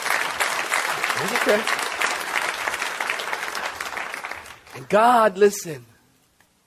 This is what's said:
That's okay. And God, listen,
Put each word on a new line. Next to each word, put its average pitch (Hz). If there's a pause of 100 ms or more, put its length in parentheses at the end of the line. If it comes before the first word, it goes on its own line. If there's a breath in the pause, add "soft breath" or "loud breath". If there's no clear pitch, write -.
(1200)
That's 190 (100)
okay. 214 (3250)
And 131
God, 220
listen, 185 (840)